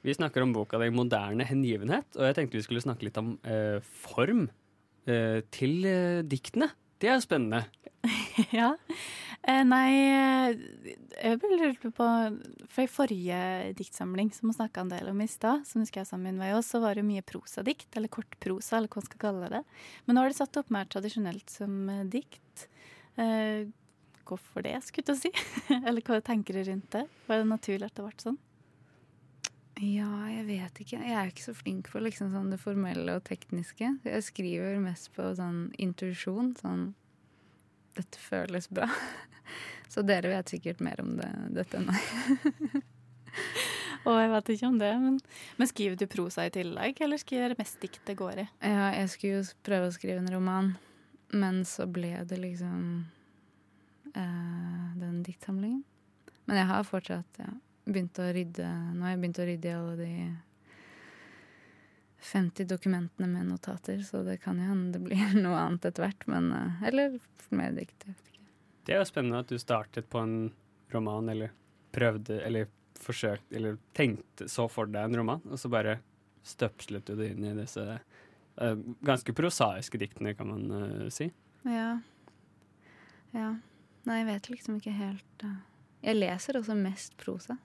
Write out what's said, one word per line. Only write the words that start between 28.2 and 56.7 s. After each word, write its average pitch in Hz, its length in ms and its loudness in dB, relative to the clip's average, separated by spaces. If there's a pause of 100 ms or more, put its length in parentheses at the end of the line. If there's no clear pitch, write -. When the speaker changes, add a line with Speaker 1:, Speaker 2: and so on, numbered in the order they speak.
Speaker 2:
sånn? 254 160 -2 (1400)
Speaker 3:
Ja, 202 320 0 (160)
jeg 220 180 -6
vet 190 360 -4
ikke. 233 200 -8
Jeg 240 160 0
er 190 140 0
ikke - 160 -12
så 226 80 -8
flink 190 340 -6
på - 120 -4
liksom 208 300 -2
sånn 190 200 -2
det 190 100 -4
formelle 180 540 -2
og 185 80 -4
tekniske. 190 800 -4
Jeg 220 200 -2
skriver 185 560 -2
mest 185 360 -2
på 185 200 -2
sånn 175 440 -2
intuisjon, 190 800 -2
sånn, 185 360 -4 (1040)
«Dette - 240 -8
føles 180 500 -4
bra.» 190 240 0
<laughs> - 40 -2 (920)
Så - 160 0
dere 185 240 4
vet 185 220 -2
sikkert 170 320 -6
mer - 160 -4
om - 160 -2
det, - 140 -4 (240)
dette - 260 -2
enn 185 80 0
meg. 254 960 0 (420)
<laughs> - 840 -6
Speaker 2:
Å, 240 60 6
jeg 226 180 8
vet 220 200 4
ikke 226 180 2
om 254 100 6
det, 202 120 4 (100)
men, 262 160 6 (420)
men 254 120 4
skriver 196 280 0
du 190 80 0
prosa 180 400 -2
i 175 60 -2
tillegg, 185 500 -2
eller 294 160 2
skriver 247 360 -2
du - 40 -2
mest - 220 -8
dikt - 260 -10
det 202 140 -4
går 190 240 -4
i? - 20 -4 (140)
Speaker 3:
Ja, 202 320 2
jeg 196 180 0
skulle 196 300 -2
jo 196 60 -2
s-, - 80 -14 (100)
prøve 190 240 2
å 175 80 -2
skrive 185 240 -4
en 185 100 -2
roman, 185 440 2 (580)
men 185 320 2
så - 240 -4
ble 175 240 -4 (140)
det 185 120 -6
liksom, 175 680 -4 (1080)
eh, 175 880 -6
den 175 240 -2
diktsamlingen. 196 580 -4 (640)
Men 202 140 4
jeg 185 80 6
har 196 160 2